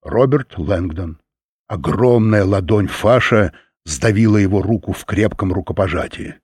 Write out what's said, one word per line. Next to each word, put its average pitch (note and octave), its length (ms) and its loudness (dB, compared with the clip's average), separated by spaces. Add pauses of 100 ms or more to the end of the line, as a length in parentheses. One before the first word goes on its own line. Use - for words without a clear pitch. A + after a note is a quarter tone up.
Роберт B2+ 560 0
Лэнгдон. E2+ 640 -4 (480)
Огромная A2 760 2
ладонь G2 420 0
Фаша G#2+ 640 2 (320)
сдавила G#2+ 540 2
его G2 240 2
руку G2+ 320 -2
в - 100 -10
крепком G2+ 480 -2
рукопожатии. F2 920 -4